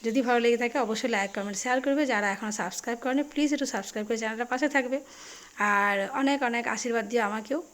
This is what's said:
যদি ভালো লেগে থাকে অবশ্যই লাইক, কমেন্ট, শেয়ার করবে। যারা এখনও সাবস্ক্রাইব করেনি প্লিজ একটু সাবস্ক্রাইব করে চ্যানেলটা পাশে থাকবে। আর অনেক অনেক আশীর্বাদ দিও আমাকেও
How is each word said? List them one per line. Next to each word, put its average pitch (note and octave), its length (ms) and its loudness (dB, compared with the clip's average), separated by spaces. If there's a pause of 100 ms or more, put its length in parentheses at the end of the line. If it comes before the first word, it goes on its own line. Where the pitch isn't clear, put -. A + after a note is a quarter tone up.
যদি A3+ 200 2
ভালো A#3+ 220 4
লেগে A#3 180 6
থাকে A#3+ 160 -2
অবশ্যই A3 320 0
লাইক, G3 240 0
কমেন্ট, G3+ 240 -4
শেয়ার B3+ 220 2
করবে। C#4 260 2
যারা G#3 280 2
এখনও G#3+ 180 -4
সাবস্ক্রাইব G#3+ 500 -4
করেনি C4+ 200 0
প্লিজ D4 300 0
একটু C#4+ 140 0
সাবস্ক্রাইব G#3+ 400 -6
করে A3+ 120 -2
চ্যানেলটা A3+ 340 -4
পাশে C4+ 160 2
থাকবে। C4+ 300 0 (600)
আর G3+ 380 4 (240)
অনেক C#4 220 2
অনেক A#3 260 0
আশীর্বাদ A3+ 420 -2
দিও A#3 120 2
আমাকেও G#3+ 360 -2 (160)